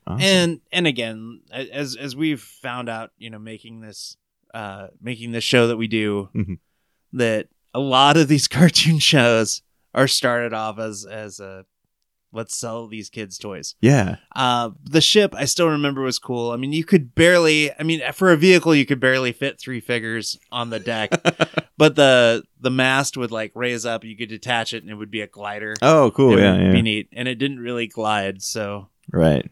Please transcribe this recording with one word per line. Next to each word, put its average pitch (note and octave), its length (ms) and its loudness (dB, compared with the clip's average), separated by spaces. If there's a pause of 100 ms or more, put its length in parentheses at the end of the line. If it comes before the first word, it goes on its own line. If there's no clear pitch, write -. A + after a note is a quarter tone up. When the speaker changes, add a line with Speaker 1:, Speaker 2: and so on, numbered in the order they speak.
(160)
Speaker 1:
Awesome. B2 100 -4
Speaker 2:
And, F3 360 2 (120)
and F3 140 0
again, A2+ 540 -6 (120)
a-, B2+ 180 -12
as, C3+ 240 -8
as B2+ 220 -12
we've D3+ 240 -2
found B2 480 -10
out, A2+ 280 -10
you A2+ 120 -18
know, G#2+ 100 -16
making A2+ 400 -18
this, - 380 -18 (360)
uh, G2+ 340 -12 (140)
making A#2 300 -10
this A2+ 140 -6
show A#2+ 220 4
that A#2 100 -2
we A2+ 100 -4
do, G#2 480 -2
Speaker 1:
Mm-hmm. G2 180 -4 (600)
Speaker 2:
that A#2 340 -2 (260)
a A#2+ 60 -6
lot C#3 380 4
of D#3 100 4
these C#3+ 200 0
<laughs> - 20 -20
cartoon D#3 500 2
shows A#2+ 600 2 (320)
are C3+ 140 2
started A#2+ 460 -2
off A2 260 -6
as, G#2 260 -10
as G#2+ 360 -16
a, F#2+ 240 -18 (680)
"Let's A2 240 -10
sell A#2 320 -10
these G#2+ 220 -14
kids G2+ 280 -12
toys." F#2+ 440 -12
Speaker 1:
Yeah. A2+ 360 4 (180)
Speaker 2:
Uh, A#2+ 360 -2 (120)
the D3+ 180 2
ship, G3+ 340 2
I C3 100 -6
still E3 220 0
remember, C#3+ 340 -2
was C3 180 -4
cool. A#2+ 320 -6
I A#2 60 -6
mean, C3+ 140 -6
you D#3+ 140 -2
could D3 300 2
barely, D#3+ 600 4
I D3+ 60 -8
mean, D#3+ 180 -2 (120)
for F#3 180 4
a E3 60 8
vehicle, E3 380 6
you C3+ 100 4
could C3+ 160 0
barely C3 320 2
fit C#3 260 -6
three B2+ 220 -10
figures A2+ 580 -6 (120)
on A#2+ 180 -6
the A2+ 100 -6
deck. G#2+ 320 -4 (140)
Speaker 1:
<laughs> - 380 -2 (160)
Speaker 2:
But D#3 160 4
the, B2 460 6 (180)
the B2+ 120 -2
mast C3 460 0
would, B2 120 -6
like, A2 240 -8
raise A#2+ 320 -6
up. A2+ 180 -6
You A2 140 -18
could A2+ 120 -10
detach A2+ 440 -4
it, A2+ 80 -10
and F2+ 100 -18
it G#2+ 40 -12
would G#2 160 -12
be G#2+ 100 -6
a G#2 60 -10
glider. G#2 560 -10
Speaker 1:
Oh, C#3+ 260 6
cool. B2 260 4
Speaker 2:
It G2 60 6
Speaker 1:
Yeah, G2 120 6
Speaker 2:
would F#2 100 2
Speaker 1:
yeah. F#2 80 4
Speaker 2:
be F#2+ 100 6
neat. G#2+ 320 -2
And B2 140 -8
it B2+ 80 -6
didn't C3+ 240 -6
really A#2+ 260 -6
glide, G2+ 560 -4
so. G2+ 480 -8 (220)
Speaker 1:
Right. D#2 400 2